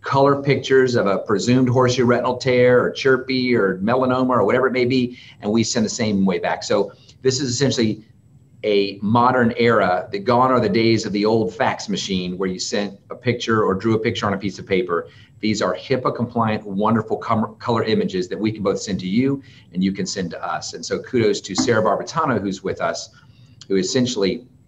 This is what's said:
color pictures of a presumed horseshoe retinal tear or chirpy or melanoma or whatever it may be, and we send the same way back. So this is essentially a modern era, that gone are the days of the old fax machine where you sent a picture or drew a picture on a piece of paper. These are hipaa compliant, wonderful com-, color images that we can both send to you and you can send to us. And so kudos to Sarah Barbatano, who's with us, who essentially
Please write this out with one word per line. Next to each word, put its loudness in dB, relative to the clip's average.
color 2
pictures 2
of 2
a 0
presumed 2
horseshoe 2
retinal 2
tear 4
or -2
chirpy 0
or 0
melanoma 2
or 4
whatever 2
it 0
may 2
be, 0
and -4
we 2
send 0
the -2
same 0
way 2
back. -4
So 0
this 0
is -2
essentially 0
a 0
modern 4
era, 2
that -4
gone 2
are 4
the 0
days 2
of -6
the 0
old 0
fax -4
machine -4
where -2
you -6
sent -6
a -12
picture -2
or 0
drew -2
a 0
picture -4
on 0
a -4
piece -8
of -16
paper. -2
These -2
are 0
hipaa -4
compliant, -2
wonderful 0
com-, -2
color -2
images 0
that -8
we 0
can -8
both 0
send -6
to -6
you 0
and -2
you 2
can -6
send -6
to -12
us. -8
And -14
so -4
kudos 0
to -10
Sarah 2
Barbatano, -2
who's -6
with -4
us, -4
who 0
essentially 0